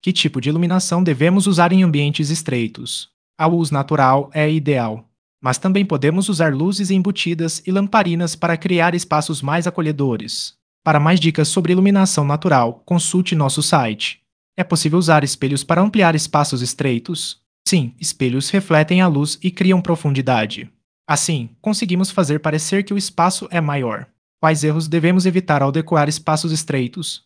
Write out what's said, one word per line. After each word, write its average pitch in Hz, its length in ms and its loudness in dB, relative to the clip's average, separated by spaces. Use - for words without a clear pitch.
Que 185 100 -2
tipo 139 300 -2
de 139 80 -2
iluminação 175 520 0
devemos 170 440 2
usar 175 260 4
em 190 100 4
ambientes 147 460 0
estreitos? 123 800 -6
A 160 80 0
luz 165 240 2
natural 139 640 2
é 151 180 0
ideal, 127 560 -2
mas 127 140 0
também 196 300 0
podemos 160 420 0
usar 160 260 0
luzes 185 360 -2
embutidas 175 760 -2
e 185 60 -2
lamparinas 190 640 0
para 170 220 -2
criar 175 360 0
espaços 151 460 -2
mais 156 260 -2
acolhedores. 143 840 -4
Para 151 160 2
mais 165 180 4
dicas 156 300 0
sobre 180 240 0
iluminação 190 540 2
natural, 143 580 0
consulte 180 500 0
nosso 151 280 0
site. 120 580 -2
É 185 80 -4
possível 165 360 0
usar 156 260 4
espelhos 135 400 -2
para 170 160 2
ampliar 196 340 4
espaços 147 460 0
estreitos? 123 800 -4
Sim, 131 320 0
espelhos 131 520 -2
refletem 180 500 2
a 185 80 4
luz 147 340 0
e 185 80 0
criam 185 300 2
profundidade. 135 880 -2
Assim, 147 400 -2
conseguimos 190 520 -2
fazer 151 280 0
parecer 156 460 -2
que 202 80 -8
o 202 60 -2
espaço 185 520 -2
é 170 120 -2
maior. 131 440 -4
Quais 156 240 2
erros 156 260 0
devemos 170 360 2
evitar 175 380 0
ao 139 100 0
decorar 156 340 0
espaços 156 460 -2
estreitos? 147 720 -6